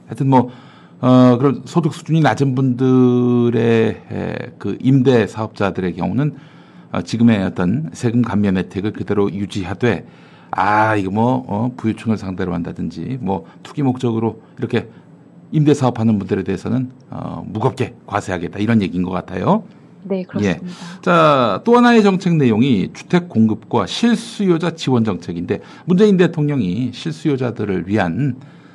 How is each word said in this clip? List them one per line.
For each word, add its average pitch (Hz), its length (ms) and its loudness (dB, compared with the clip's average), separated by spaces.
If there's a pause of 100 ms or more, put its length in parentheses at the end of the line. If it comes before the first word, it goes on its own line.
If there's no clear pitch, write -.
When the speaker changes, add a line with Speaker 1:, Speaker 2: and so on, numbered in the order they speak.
Speaker 1:
하여튼 135 240 -4
뭐, 127 200 4 (520)
어, 127 360 6
그런 131 280 0
소득 160 280 -2
수준이 156 280 -2
낮은 135 340 2
분들의, 123 1500 2 (100)
에, 92 240 -6 (220)
그 101 220 -6
임대 127 480 4
사업자들의 92 680 -4
경우는, 104 400 -2 (580)
어, 101 80 -4
지금의 110 420 2
어떤 95 480 -2
세금 117 300 -2
감면 101 340 0
혜택을 95 380 -4
그대로 101 380 -2
유지하되, 98 760 -4 (500)
아, 107 400 2
이거 95 140 -2
뭐, 123 380 0
어, 110 280 -4
부유층을 110 420 -2
상대로 92 360 -6
한다든지, 85 680 -6
뭐, 95 240 -4 (180)
투기 - 180 -8
목적으로 117 600 -2 (180)
이렇게 117 280 -4 (640)
임대 151 220 4
사업하는 117 460 2
분들에 95 240 -2
대해서는, 113 480 -4 (180)
어, 82 360 -10
무겁게 113 500 -4 (100)
과세하겠다, 92 540 -6
이런 107 220 2
얘기인 90 220 -2
것 92 80 -6
같아요. 98 520 -2 (400)
Speaker 2:
네, 185 200 -6
그렇습니다. 101 400 -4
Speaker 1:
예. - 380 -16
자, 143 640 2
또 233 140 4
하나의 240 260 6
정책 180 320 2
내용이 120 580 2
주택 175 360 -2
공급과 110 580 0
실수요자 180 880 0
지원 127 280 0
정책인데, 95 580 -4 (240)
문재인 190 320 4
대통령이 131 760 0
실수요자들을 117 920 -4
위한, 104 520 -2 (360)